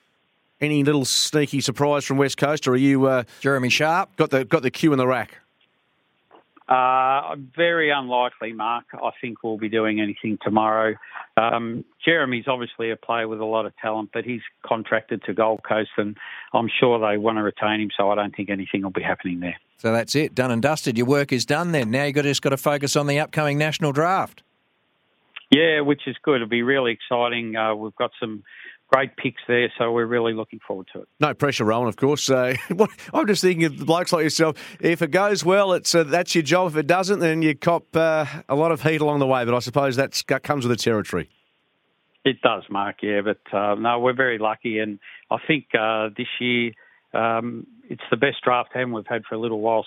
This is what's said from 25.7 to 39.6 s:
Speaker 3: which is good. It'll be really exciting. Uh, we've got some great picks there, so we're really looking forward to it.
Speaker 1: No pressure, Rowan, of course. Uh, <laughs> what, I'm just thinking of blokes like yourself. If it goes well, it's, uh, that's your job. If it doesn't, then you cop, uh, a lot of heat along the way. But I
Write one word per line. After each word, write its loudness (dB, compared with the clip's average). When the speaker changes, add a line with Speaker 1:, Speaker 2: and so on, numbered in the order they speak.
Speaker 3:
which 0
is -8
good. 2
It'll -2
be 0
really 0
exciting. -2
Uh, 0
we've -10
got -2
some -8
great -2
picks -6
there, 0
so -2
we're 0
really -2
looking -10
forward -10
to -14
it. -20
Speaker 1:
No 2
pressure, -2
Rowan, 0
of -6
course. 0
Uh, 2
<laughs> -14
what, 2
I'm 0
just 0
thinking 2
of -4
blokes 0
like 2
yourself. 0
If 2
it -2
goes 2
well, 4
it's, -2
uh, 4
that's 0
your 2
job. 2
If -2
it 0
doesn't, 2
then 2
you 2
cop, 0
uh, 2
a 0
lot 4
of -2
heat 2
along 2
the 4
way. 2
But 2
I 2